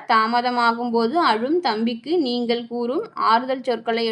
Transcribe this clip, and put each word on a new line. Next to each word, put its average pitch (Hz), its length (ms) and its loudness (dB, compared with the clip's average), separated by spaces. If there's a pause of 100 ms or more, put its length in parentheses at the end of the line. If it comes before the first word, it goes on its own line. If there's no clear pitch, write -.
தாமதமாகும் 240 880 2
போது 233 280 2
அழும் 262 380 2
தம்பிக்கு 233 600 -2
நீங்கள் 240 460 -2
கூறும் 240 360 -4 (240)
ஆறுதல் 254 400 0
சொற்களை 226 460 -2